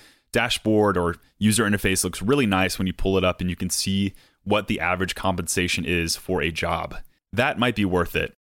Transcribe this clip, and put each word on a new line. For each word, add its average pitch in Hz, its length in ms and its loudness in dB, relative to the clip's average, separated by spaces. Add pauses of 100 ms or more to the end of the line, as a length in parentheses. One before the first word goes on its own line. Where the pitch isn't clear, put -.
(320)
dashboard 107 680 2
or 87 180 0 (220)
user 107 280 4
interface. 101 380 0
Looks 90 180 -4
really 131 240 2
nice 92 320 2
when 95 100 -2
you 87 60 -2
pull 95 240 0
it 92 60 2
up 90 180 0
and 92 80 -2
you 87 60 -2
can 95 140 -4
see 98 440 -2 (300)
what 104 240 0
the 107 120 -2
average 90 360 -2
compensation 90 720 -2
is 82 300 0
for 90 260 -4
a 82 100 -2
job. 82 440 -4 (380)
That 120 260 -2
might 120 160 0
be 104 100 2
worth 87 300 0
it. 80 180 -2 (100)